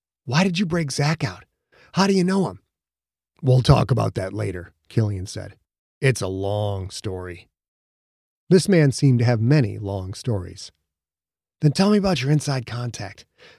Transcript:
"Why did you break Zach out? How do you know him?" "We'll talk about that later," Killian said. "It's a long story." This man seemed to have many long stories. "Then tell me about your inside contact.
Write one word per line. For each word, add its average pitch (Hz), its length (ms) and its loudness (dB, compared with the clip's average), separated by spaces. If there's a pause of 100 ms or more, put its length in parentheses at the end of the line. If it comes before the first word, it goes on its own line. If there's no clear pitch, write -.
(260)
"Why 147 180 2
did 180 140 0
you 202 80 0
break 160 260 -2
Zach 151 320 -2
out? - 220 -10 (480)
How 196 140 2
do 196 60 2
you 190 100 2
know 185 260 0
him?" 95 120 -14 (800)
"We'll 127 200 4
talk 123 300 4
about 110 240 0
that 95 180 -6
later," 95 400 -8 (160)
Killian 98 380 -2
said. 98 300 -14 (420)
"It's 131 220 0
a 98 60 -4
long 98 600 -4
story." 92 600 -12 (1000)
This 175 180 4
man 160 240 6
seemed 127 280 2
to 120 60 2
have 117 160 2
many 113 360 2
long 98 360 -8
stories. 92 580 -8 (920)
"Then 151 100 4
tell 196 200 2
me 208 60 4
about 185 240 0
your 135 100 0
inside 139 340 0
contact. 117 600 -10 (340)